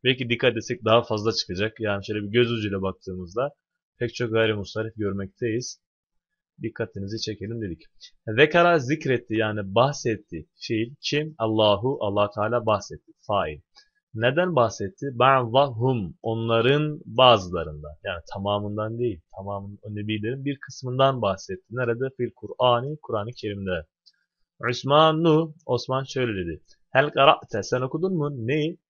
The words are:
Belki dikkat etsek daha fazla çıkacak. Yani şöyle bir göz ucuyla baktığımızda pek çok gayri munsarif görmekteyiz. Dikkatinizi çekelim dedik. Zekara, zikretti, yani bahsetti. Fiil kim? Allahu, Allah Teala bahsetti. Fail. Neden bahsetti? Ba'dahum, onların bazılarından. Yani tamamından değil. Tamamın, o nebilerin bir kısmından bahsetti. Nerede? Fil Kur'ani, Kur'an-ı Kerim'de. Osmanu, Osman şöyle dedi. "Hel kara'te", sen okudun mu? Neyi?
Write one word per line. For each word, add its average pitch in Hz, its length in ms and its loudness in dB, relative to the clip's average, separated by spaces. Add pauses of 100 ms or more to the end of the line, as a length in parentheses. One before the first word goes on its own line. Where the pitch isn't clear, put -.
Belki 127 260 0
dikkat 120 260 2
etsek 113 280 -6
daha 113 180 6
fazla 110 300 -2
çıkacak. 104 480 -4
Yani 101 260 -2
şöyle 107 160 -4
bir 101 100 -8
göz 117 200 4
ucuyla 101 300 -2
baktığımızda 95 680 -6 (480)
pek 120 160 -4
çok 117 180 -4
gayri 110 220 4
munsarif 107 420 -6
görmekteyiz. 107 880 -4 (800)
Dikkatinizi 110 580 -8
çekelim 110 420 -8
dedik. 90 200 -8 (440)
Zekara, 156 520 4
zikretti, 131 560 -2
yani 107 400 -2
bahsetti. 117 800 0
Fiil 117 460 -4
kim? 156 380 -4
Allahu, 110 640 4
Allah 104 300 2
Teala 110 360 -2
bahsetti. 101 460 -2 (140)
Fail. 80 340 -2 (540)
Neden 143 420 2
bahsetti? 110 580 0
Ba'dahum, 123 1080 2
onların 117 840 0
bazılarından. 87 1000 2
Yani 90 180 -8 (120)
tamamından 104 640 -4
değil. 113 220 -4 (160)
Tamamın, 101 460 -10
o 104 120 -12
nebilerin 107 500 -4
bir 139 160 -4
kısmından 127 600 0
bahsetti. 95 480 -4
Nerede? 117 340 -2 (120)
Fil 123 200 -4
Kur'ani, 123 680 0
Kur'an-ı 107 340 -4
Kerim'de. 98 500 -6 (840)
Osmanu, 156 840 4 (120)
Osman 131 380 -2
şöyle 127 280 -2
dedi. 85 300 -6 (280)
"Hel 143 200 4
kara'te", 135 520 4
sen - 180 -2
okudun 160 360 -2
mu? 143 300 -4
Neyi? 156 320 -2 (120)